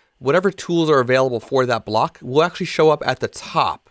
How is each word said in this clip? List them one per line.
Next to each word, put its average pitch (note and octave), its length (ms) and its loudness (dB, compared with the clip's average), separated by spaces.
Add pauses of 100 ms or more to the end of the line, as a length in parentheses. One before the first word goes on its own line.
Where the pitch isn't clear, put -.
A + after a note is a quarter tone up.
(180)
Whatever F3+ 320 0
tools E3+ 400 -2
are C#3+ 80 4
available B2+ 400 2
for C3 260 0
that A#2+ 220 -2
block A2 340 -2
will C3 220 0
actually F3 240 -4
show D#3 240 2
up D3 160 -2
at C3 140 -2
the A2+ 80 -4
top - 640 -4